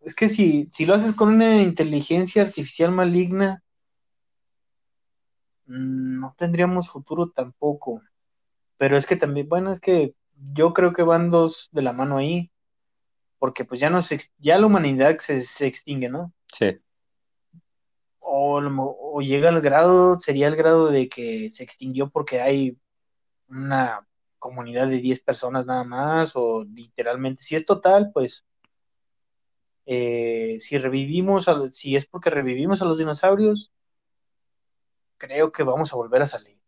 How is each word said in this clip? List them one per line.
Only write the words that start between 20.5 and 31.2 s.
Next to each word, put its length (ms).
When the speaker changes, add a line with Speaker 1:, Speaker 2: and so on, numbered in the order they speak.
Speaker 1:
grado 340
de 180
que 440
se 120
extinguió 460
porque 300
hay 380
una 580
comunidad 480
de 120
diez 220
personas 440
nada 180
más, 520
o 280
literalmente, 800
si 120
es 100
total, 480
pues, 300
eh, 760
si 180
revivimos 680